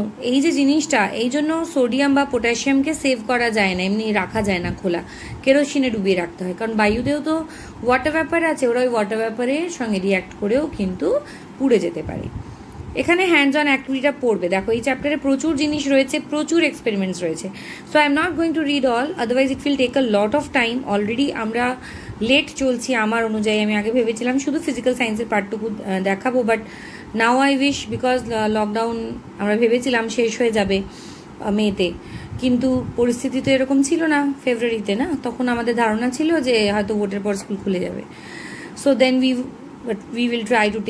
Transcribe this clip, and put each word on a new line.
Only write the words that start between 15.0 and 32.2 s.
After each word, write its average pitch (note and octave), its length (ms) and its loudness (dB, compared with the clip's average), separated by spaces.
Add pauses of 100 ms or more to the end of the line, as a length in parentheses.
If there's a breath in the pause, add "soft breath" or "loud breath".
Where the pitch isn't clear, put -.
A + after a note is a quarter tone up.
প্রচুর C#4 460 0
জিনিস D4 260 0
রয়েছে, C4+ 320 2 (100)
প্রচুর D4+ 300 0 (100)
experiments F#3+ 520 -2
রয়েছে। E3 260 -4 (440 loud breath)
So - 20 4 (100)
I - 40 -
am C#4 120 2
not F4 100 0 (100)
going E4 180 0
to D#4+ 120 2
read C#4+ 140 2 (100)
all, B3+ 140 0 (140)
otherwise B3+ 340 2
it - 80 -8
will C#4+ 180 2
take B3 220 2
a - 20 2 (100)
lot G#3 240 2
of C#4+ 40 -2 (140)
time। A#3+ 200 0 (140)
Already G#3+ 340 0 (160)
আমরা A#3+ 340 -2 (520 loud breath)
late D4 200 4 (140)
চলছি B3+ 320 0 (100)
আমার A3+ 260 2
অনুযায়ী। G#3+ 340 0
আমি G#3+ 160 2
আগে G#3 180 -2
ভেবেছিলাম A#3+ 460 0
শুধু D4 220 -2
physical B3 280 0
সায়েন্সের A3+ 380 -2
পার্টটুকু, G#3 360 -2
আহ, F#3+ 320 -4 (100)
দেখাবো, A#3+ 280 0 (120)
but A3 100 2 (640 loud breath)
now A#3 120 6 (160)
I - 20 4 (120)
wish, C#4 140 2 (160)
because, B3+ 280 0 (100)
আহ, G#3+ 240 0
lockdown A3 400 0 (420)
আমরা G#3 180 2
ভেবেছিলাম A#3 520 2
শেষ A3+ 220 0 (100)
হয়ে A#3 180 2
যাবে, G3 220 2
আহ, - 800 -10
মেতে, G3+ 340 2 (480 loud breath)